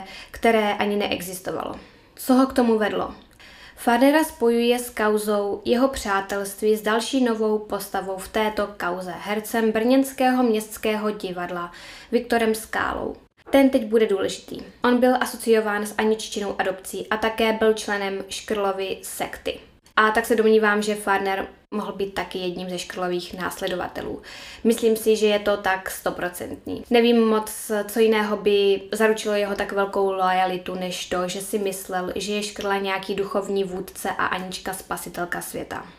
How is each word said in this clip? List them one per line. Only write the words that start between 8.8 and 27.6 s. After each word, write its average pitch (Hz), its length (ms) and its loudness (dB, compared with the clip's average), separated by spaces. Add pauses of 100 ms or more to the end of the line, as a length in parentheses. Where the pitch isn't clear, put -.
hercem 214 540 0
brněnského 254 680 4
městského 214 680 0
divadla 175 600 -6 (400)
Viktorem 226 420 2
Skálou. - 640 -4 (340)
Ten 277 200 8
teď 254 140 2
bude 214 220 4
důležitý. 196 540 -4 (240)
On 247 160 4
byl 254 200 6
asociován 214 640 2
s 208 120 -10
Aniččinou 214 600 0
adopcí 185 520 -4
a 214 60 0
také 220 360 2
byl 220 200 4
členem 196 560 -4
Škrlovy 196 760 -4
sekty. - 580 -8 (360)
A 214 140 4
tak 226 160 0
se 233 100 2
domnívám, 214 460 4
že 208 120 -2
Farner 196 520 -2 (240)
mohl 202 220 -6
být 196 220 -6
taky 185 240 -6
jedním 180 320 -6
ze 180 80 -6
Škrlových 180 560 -6
následovatelů. 180 880 -6 (420)
Myslím 226 320 4
si, 220 200 4
že 214 100 2
je 208 120 4
to 208 180 0
tak 190 340 -2
stoprocentní. - 1000 -6
Nevím 233 360 6
moc, 214 440 0 (180)